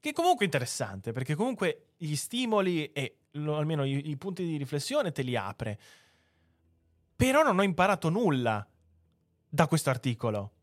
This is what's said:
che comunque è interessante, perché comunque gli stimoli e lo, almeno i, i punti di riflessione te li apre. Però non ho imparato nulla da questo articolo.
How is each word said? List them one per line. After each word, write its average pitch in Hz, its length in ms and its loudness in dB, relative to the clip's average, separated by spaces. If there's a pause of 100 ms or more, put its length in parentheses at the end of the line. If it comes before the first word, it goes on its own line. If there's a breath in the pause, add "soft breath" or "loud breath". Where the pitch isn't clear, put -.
che 302 120 -4
comunque 330 320 4
è 190 40 2
interessante, 117 640 -4
perché 127 220 -2
comunque 196 640 -2
gli 151 200 -4
stimoli 196 760 0
e 135 260 -6 (140)
lo, 151 240 -2
almeno 151 280 0
i, 139 260 -2
i 147 60 -4
punti 185 280 -6
di 160 120 -4
riflessione 147 560 -2
te 139 100 -4
li 123 140 -2
apre. 107 420 -6 (1400 soft breath)
Però 262 280 4
non 226 160 4
ho 196 40 4
imparato 185 460 2
nulla 131 580 0 (840)
da 151 180 2
questo 156 240 0
articolo. 113 600 -2 (100)